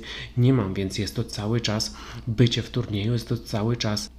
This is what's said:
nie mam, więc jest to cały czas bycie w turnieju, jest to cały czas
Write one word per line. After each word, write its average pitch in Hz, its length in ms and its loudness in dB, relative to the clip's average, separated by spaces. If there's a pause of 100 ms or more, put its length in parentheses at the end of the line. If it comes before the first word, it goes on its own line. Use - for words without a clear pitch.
(380)
nie 123 160 8
mam, 98 200 2
więc 95 240 -2
jest 101 180 -2
to 120 80 -2
cały 110 380 -2
czas 107 340 -2 (320)
bycie 123 340 4
w - 80 -8
turnieju, 107 440 0
jest 113 160 -2
to 120 80 0
cały 113 400 -2
czas 104 420 -2